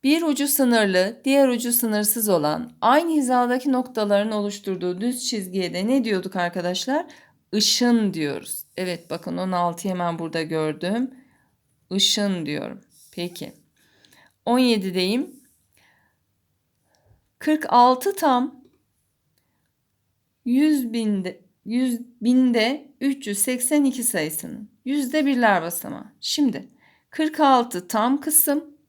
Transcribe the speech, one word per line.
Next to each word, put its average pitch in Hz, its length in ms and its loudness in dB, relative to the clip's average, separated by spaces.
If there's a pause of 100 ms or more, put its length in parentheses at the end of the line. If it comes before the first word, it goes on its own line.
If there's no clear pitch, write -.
Bir 311 200 2
ucu 285 260 0
sınırlı, 220 760 2
diğer 269 240 4
ucu 240 240 -2
sınırsız 214 560 0
olan, 160 520 0
aynı 320 320 4
hizadaki 254 600 0
noktaların 214 600 0
oluşturduğu 190 680 -4
düz 247 240 -4
çizgiye 185 500 -4
de 185 120 -2
ne 262 180 2
diyorduk 196 320 -2
arkadaşlar? 180 720 -2 (460)
Işın 214 600 2
diyoruz. - 500 -6 (120)
Evet, 180 340 -8
bakın 170 260 -8
on 185 160 -4
altıyı 175 420 -2
hemen 175 240 -4
burada 165 240 -4
gördüm. 160 680 -4 (800)
Işın 190 560 0
diyorum. - 340 -8 (320)
Peki. 175 400 -10 (920)
On 240 120 2
yedideyim. 208 840 0 (1900)
Kırk 311 340 -2
altı 254 440 4
tam 269 480 0 (1800)
yüz 262 480 2
binde, 208 480 -2 (240)
yüz 240 360 0 (200)
binde 247 800 2
üç 269 260 -2
yüz 202 120 -4
seksen 262 460 0
iki 247 200 0
sayısının 165 640 -4 (140)
yüzde 277 420 0
birler 226 360 4
basamağı. - 580 -10
Şimdi - 480 -2 (420)
kırk 311 300 -2
altı 240 480 2
tam 247 320 2
kısım 302 440 0 (240)